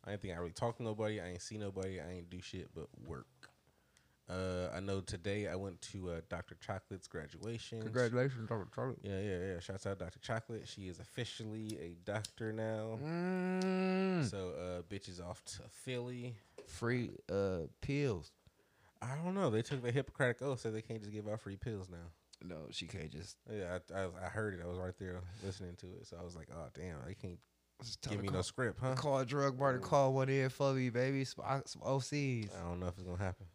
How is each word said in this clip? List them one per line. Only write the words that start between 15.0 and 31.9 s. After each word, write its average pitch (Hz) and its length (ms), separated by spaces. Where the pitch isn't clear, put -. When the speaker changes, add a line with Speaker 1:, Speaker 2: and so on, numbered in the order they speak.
Speaker 1:
is 87 120
off 87 240
to - 240
Philly. 123 680
Speaker 2:
Free, 117 440
uh, 92 360
pills. 139 520
Speaker 1:
I 123 160
don't 175 180
know. 190 160
They 110 120
took 135 200
the 120 100
Hippocratic 127 500
oath, 135 180
so 113 100
they 110 120
can't 113 180
just 104 120
give 104 160
out 107 120
free 98 160
pills 98 320
now. 85 220
Speaker 2:
No, 78 280
she - 160
can't 78 240
just. 78 260
Speaker 1:
Yeah, 90 280
I, - 40
I, 95 60
I 85 40
heard 104 260
it. 87 80
I 85 40
was 90 120
right 92 200
there 90 220
listening 92 320
to 95 100
it. 113 60
So 87 120
I 87 40
was 87 140
like, 80 180
Oh, 82 200
damn, 82 320
they 98 80
can't 87 240
Speaker 2:
Just 113 180
tell 110 100
Speaker 1:
give 101 80
Speaker 2:
the - 20
Speaker 1:
me 98 60
Speaker 2:
call, 95 100
Speaker 1:
no 90 40
script, 117 380
huh? 131 140
Speaker 2:
call 135 240
a 131 80
drug 139 320
bar 139 160
to 127 40
Speaker 3:
Mm. 131 40
Speaker 2:
call 135 320
one 135 160
in 135 180
for 139 240
me, 127 160
baby. 131 360
Some, - 220
o-, 135 200
some - 180
O 131 160